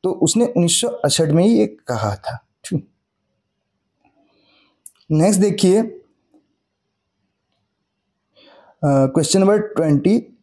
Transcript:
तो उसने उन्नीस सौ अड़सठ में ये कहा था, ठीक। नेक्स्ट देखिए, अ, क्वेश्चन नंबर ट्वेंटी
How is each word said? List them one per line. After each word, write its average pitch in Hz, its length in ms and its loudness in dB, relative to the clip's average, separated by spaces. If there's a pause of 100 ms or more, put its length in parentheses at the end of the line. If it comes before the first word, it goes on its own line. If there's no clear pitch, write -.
तो 180 60 -2
उसने 220 360 0
उन्नीस 175 360 0
सौ 240 60 -4
अड़सठ 151 420 -2
में 165 160 2
ये 214 200 2
कहा 107 500 -6
था, - 320 -12 (180)
ठीक। - 240 -8 (2250)
नेक्स्ट 180 300 2
देखिए, 196 400 2
अ, 226 120 -6 (3000)
क्वेश्चन 139 540 2
नंबर 196 200 2
ट्वेंटी 175 580 0 (260)